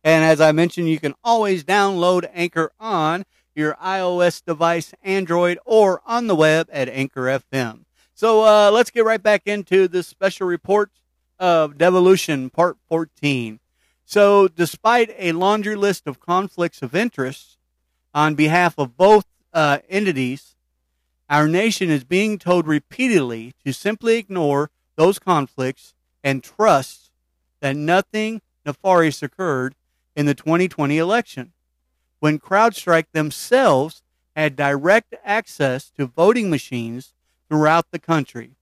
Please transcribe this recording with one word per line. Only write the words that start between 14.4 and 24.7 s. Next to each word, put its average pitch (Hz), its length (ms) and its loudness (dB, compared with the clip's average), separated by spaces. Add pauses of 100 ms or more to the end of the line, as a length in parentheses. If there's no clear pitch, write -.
despite 220 680 -2
a 185 140 -4
laundry 202 460 -2
list 202 320 -4
of 135 100 -12
conflicts 175 640 -4
of 127 140 -8
interest 139 600 -6 (560)
on 151 220 0
behalf 160 440 0
of 131 180 -6
both, 202 300 4 (260)
uh, 147 260 0 (100)
entities, 143 600 -4 (840)
our 151 180 2
nation 190 400 -2
is 147 160 -2
being 202 320 -2
told 175 300 0
repeatedly 143 880 -2 (100)
to 135 80 -6
simply 226 440 -2
ignore 151 540 -4 (260)